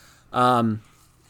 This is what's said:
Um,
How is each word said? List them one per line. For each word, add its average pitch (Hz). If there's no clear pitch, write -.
Um, 117